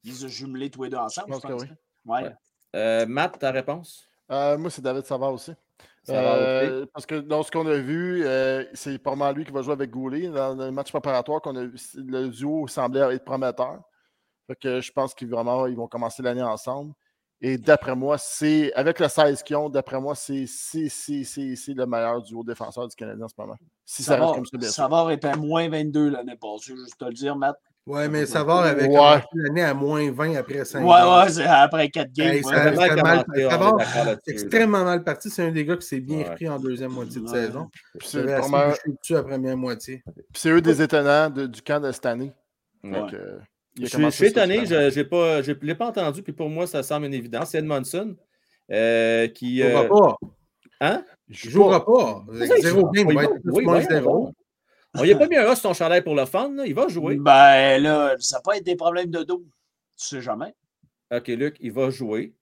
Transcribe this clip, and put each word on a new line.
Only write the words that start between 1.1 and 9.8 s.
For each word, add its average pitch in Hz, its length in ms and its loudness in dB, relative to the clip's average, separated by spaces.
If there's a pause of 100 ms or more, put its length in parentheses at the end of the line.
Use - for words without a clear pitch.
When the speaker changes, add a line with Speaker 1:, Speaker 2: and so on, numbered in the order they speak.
Speaker 2:
Je 135 60 -10
pense 131 100 -12
Speaker 1:
je - 40 -16
pense, 123 160 -10
Speaker 2:
que 139 40 -16
oui. 156 60 -20
Speaker 1:
hein. 160 40 -20 (280)
Ouais. 120 180 -4
Speaker 3:
Ouais. - 120 -14 (400)
Euh, 113 300 0
Matt, 143 320 -4
ta 135 140 -4
réponse ? 147 560 -10 (240)
Speaker 2:
Euh, 143 260 -2
moi, 165 140 -8
c'est 143 100 -16
David 131 240 -6
Savard 135 280 -6
aussi. 127 180 -14 (520)
Speaker 3:
Savard 127 340 -2
Speaker 2:
Euh, 131 440 -2
Speaker 3:
aussi. 139 120 -12
Speaker 2:
parce 147 120 -16
que 156 140 -10
dans 151 240 -4
ce - 80 -10
qu'on 160 160 -4
a 151 80 0
vu, 165 500 -4
euh, 131 380 -2 (100)
c'est 135 240 -10
probablement 139 400 -4
lui 156 80 -8
qui 139 60 -18
va 139 100 -6
jouer 135 120 -4
avec 135 180 -6